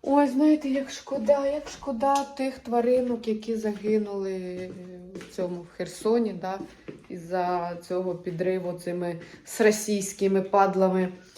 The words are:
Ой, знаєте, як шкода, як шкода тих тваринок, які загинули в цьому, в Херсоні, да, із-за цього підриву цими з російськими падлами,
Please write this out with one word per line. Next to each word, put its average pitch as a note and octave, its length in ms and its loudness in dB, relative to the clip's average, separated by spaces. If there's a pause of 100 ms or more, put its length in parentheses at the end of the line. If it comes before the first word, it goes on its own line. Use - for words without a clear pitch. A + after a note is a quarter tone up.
Ой, C#4+ 260 4
знаєте, D4 420 4
як C4 220 -2
шкода, C#4 560 0
як D4 220 -2
шкода C#4 540 0
тих C4+ 360 -6
тваринок, A#3+ 680 2
які A3 280 -2
загинули G3 1120 -2 (460)
в - 200 -14
цьому, F3+ 260 -4
в E3 60 -16
Херсоні, G#3+ 640 0
да, F#3 260 -6 (500)
із-за F3 680 -2 (100)
цього F#3 280 -2
підриву F3+ 580 -2
цими F3 460 -6 (260)
з - 160 -4
російськими G3 800 2
падлами, F#3 720 4 (240)